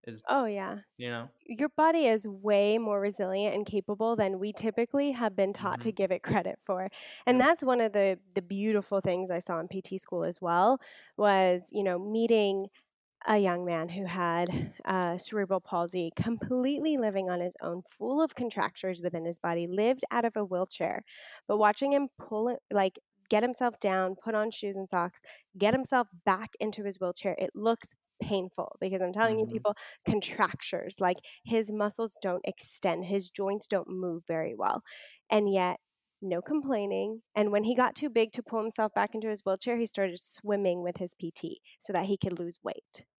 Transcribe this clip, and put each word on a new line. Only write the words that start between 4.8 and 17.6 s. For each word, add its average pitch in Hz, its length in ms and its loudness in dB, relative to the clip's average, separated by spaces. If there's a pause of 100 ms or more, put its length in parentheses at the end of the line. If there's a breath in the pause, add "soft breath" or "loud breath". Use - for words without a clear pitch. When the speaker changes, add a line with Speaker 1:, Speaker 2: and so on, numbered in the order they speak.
Speaker 2:
have 226 220 -2
been 196 180 2
taught 196 280 -4
to 220 100 -2
Speaker 1:
Mm-hmm. - 20 -6
Speaker 2:
give 190 180 0
it 175 120 -2
credit - 420 0
for. 190 240 -2 (380 loud breath)
And 254 120 6
Speaker 1:
Yep. - 20 6
Speaker 2:
that's 311 220 6
one 247 180 4
of 220 120 2
the, 196 260 4 (160)
the 196 80 0
beautiful 196 580 0
things 185 300 0
I 175 80 0
saw 175 200 -4
in 165 100 -6
P 190 120 -6
T - 160 -8
school 175 260 -4
as 170 180 -4
well, 185 380 4 (380 loud breath)
was, 190 540 4
you 202 120 -2
know, 180 160 0
meeting 208 680 2 (600 soft breath)
a 214 120 6
young 180 260 2
man 170 240 -2
who 190 160 -6
had, 175 680 -2 (120)
uh, 180 320 0
cerebral 196 440 -2
palsy, 175 540 -4
completely 262 840 0
living 196 320 0
on 180 120 -2
his 180 200 -4